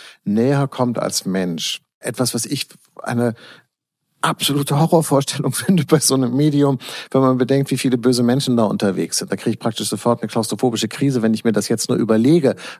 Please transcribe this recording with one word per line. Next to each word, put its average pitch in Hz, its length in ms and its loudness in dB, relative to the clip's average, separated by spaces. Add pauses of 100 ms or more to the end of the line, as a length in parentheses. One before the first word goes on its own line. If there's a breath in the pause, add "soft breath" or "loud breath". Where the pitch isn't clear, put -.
(240 loud breath)
näher 131 440 2
kommt 123 320 -2
als - 260 -4
Mensch. 90 560 -4 (180)
Etwas, 123 360 -4
was 120 100 -4
ich - 220 -6 (340)
eine 120 320 -2 (880 loud breath)
absolute 143 580 0
Horrorvorstellung 147 720 2
<laughs> - 0 -
finde 175 320 2
bei 156 140 4
so - 140 0
einem 127 220 0
Medium, 143 420 2 (320 loud breath)
wenn 135 120 2
man 131 180 4
bedenkt, 135 320 0
wie 131 60 0
viele 127 200 0
böse 120 240 2
Menschen 123 360 2
da 113 80 4
unterwegs 98 520 -2
sind. - 140 -6
Da 98 60 -2
kriege - 140 -2
ich 101 80 -6
praktisch 110 300 -4
sofort 117 320 0
eine 107 80 -6
klaustrophobische 113 580 -2
Krise, 131 360 0
wenn 113 100 2
ich 110 120 -4
mir 117 60 2
das 101 160 -2
jetzt - 220 -2
nur 123 80 0
überlege, 120 580 2 (240 loud breath)